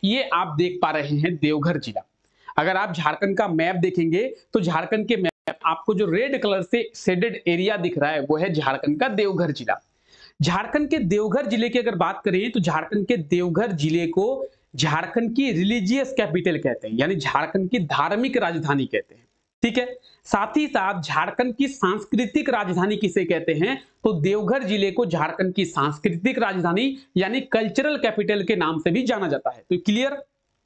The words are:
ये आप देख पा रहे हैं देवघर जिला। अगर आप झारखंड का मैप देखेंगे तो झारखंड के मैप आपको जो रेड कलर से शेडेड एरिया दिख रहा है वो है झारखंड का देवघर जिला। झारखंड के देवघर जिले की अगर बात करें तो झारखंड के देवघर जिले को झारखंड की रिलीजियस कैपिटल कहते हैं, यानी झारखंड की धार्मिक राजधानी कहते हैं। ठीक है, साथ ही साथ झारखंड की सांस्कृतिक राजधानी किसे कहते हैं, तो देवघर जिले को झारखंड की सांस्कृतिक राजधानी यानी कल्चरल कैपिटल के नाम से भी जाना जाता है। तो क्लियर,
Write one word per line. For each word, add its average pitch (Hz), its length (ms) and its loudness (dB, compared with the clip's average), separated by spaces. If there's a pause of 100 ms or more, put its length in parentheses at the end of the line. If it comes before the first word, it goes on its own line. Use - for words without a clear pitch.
ये 226 220 2
आप 170 320 -2
देख 180 240 0
पा 160 100 2
रहे 147 260 0
हैं 170 180 0
देवघर 151 440 0
जिला। 110 220 -8 (560)
अगर 180 200 2
आप 196 160 -4
झारखंड 185 440 0
का 214 120 2
मैप 170 280 0
देखेंगे 175 460 2 (300)
तो 226 80 4
झारखंड 175 460 0
के 226 100 2
मैप - 480 -4
आपको 165 280 0
जो 202 120 2
रेड 240 360 0
कलर 196 220 0
से 240 200 0 (120)
शेडेड 185 520 0
एरिया 185 300 2
दिख 170 200 -2
रहा 147 140 2
है 156 100 0
वो 143 160 2
है 180 160 0
झारखंड 143 460 0
का 254 100 4
देवघर 190 420 0
जिला। 110 280 -4 (600)
झारखंड 208 500 0
के 320 100 2
देवघर 214 460 0
जिले 226 240 0
की 247 100 2
अगर 226 180 0
बात 175 280 0
करें 202 260 0
तो 226 80 0
झारखंड 165 480 0
के 160 100 2
देवघर 175 560 0
जिले 160 360 0
को 208 360 0 (300)
झारखंड 175 600 0
की 269 160 2
रिलीजियस 226 640 0
कैपिटल 175 440 0
कहते 127 300 -2
हैं, 110 80 -4
यानी 151 200 2
झारखंड 165 540 0
की 240 100 0
धार्मिक 180 580 0
राजधानी 151 480 0
कहते - 300 -4
हैं। - 120 -20 (360)
ठीक 233 140 0
है, 247 80 2 (400)
साथ 220 320 0
ही 302 100 2
साथ 196 340 -2
झारखंड 185 540 -2
की 277 120 0
सांस्कृतिक 208 840 0
राजधानी 202 480 0
किसे 190 280 0
कहते 165 280 0
हैं, 190 220 0 (280)
तो 214 120 2
देवघर 202 480 0
जिले 196 280 0
को 240 140 0
झारखंड 170 480 -2
की 190 120 0
सांस्कृतिक 170 760 0
राजधानी 190 560 0 (220)
यानी 196 260 0
कल्चरल 269 540 0
कैपिटल 208 460 0
के 214 120 0
नाम 160 240 0
से 165 120 0
भी 240 120 2
जाना 202 240 0
जाता 135 240 -2
है। 113 100 -20
तो 180 180 -2
क्लियर, 262 380 0 (480)